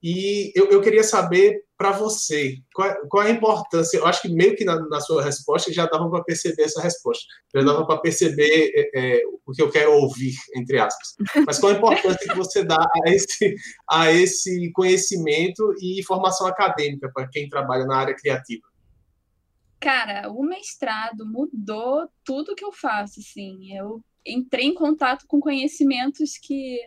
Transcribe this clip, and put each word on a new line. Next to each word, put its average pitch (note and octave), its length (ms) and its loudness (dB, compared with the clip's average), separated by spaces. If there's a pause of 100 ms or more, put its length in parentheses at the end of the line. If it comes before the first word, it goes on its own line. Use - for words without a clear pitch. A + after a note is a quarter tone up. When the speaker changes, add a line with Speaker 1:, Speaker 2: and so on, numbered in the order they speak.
Speaker 1:
E F#3+ 540 -4
eu, G3 140 6
eu G3+ 120 8
queria G#3+ 220 6
saber G3 580 4 (160)
pra G3 120 2
você, D3+ 680 -4 (160)
qual F#3+ 140 0
é, F3 60 -4 (140)
qual G3+ 180 2
é - 20 2
a A#3 60 4
importância, F#3+ 640 0
eu D#3+ 100 2
acho F3 160 2
que - 60 -8
meio F3 260 4
que G#3+ 100 -4
na, E3+ 140 0 (100)
na D3 120 -4
sua D#3 240 0
resposta E3+ 480 -2
já E3+ 140 0
dava E3 240 -2
pra E3+ 120 -2
perceber E3 400 -2
essa D3+ 180 0
resposta, E3 440 -4 (300)
já C3+ 100 2
dava D3 220 2
pra D#3 120 0
perceber, D#3 760 2
é, C#3+ 160 2 (260)
é, D#3+ 60 4 (220)
o C#3 60 -16
que C3 120 -4
eu D3 80 2
quero D3+ 220 4
ouvir, C3 420 2 (200)
entre B2+ 240 -2
aspas. - 360 -2 (320)
Mas - 120 -2
qual G3+ 140 6
a G3+ 40 4
importância G3+ 520 2
que - 80 -2
você G#3 260 -2
dá D#3+ 140 2
a E3 340 2
esse, G3 460 0 (340)
a D#3+ 220 4
esse F3+ 600 2
conhecimento F#3 1080 0
e F#3+ 220 -6
formação F#3 420 -2
acadêmica D3 680 -2
pra C3 140 -8
quem C#3+ 220 -8
trabalha C3 380 -4
na C3 100 -2
área C3+ 180 -2
criativa? C3 480 -6 (1160)
Speaker 2:
Cara, G#3 500 -2
o A#3 120 -6
mestrado A3+ 840 -6
mudou A#3+ 840 -6 (160)
tudo D4+ 300 -6
que G4+ 100 -14
eu G#4 80 -10
faço, G#3 480 -6
assim. F#3+ 560 -16
Eu G#3+ 240 -12 (240)
entrei B3+ 420 -4
em D#4+ 80 0
contato D4 520 0
com D4 140 2
conhecimentos C#4 1000 -2
que C4 480 -8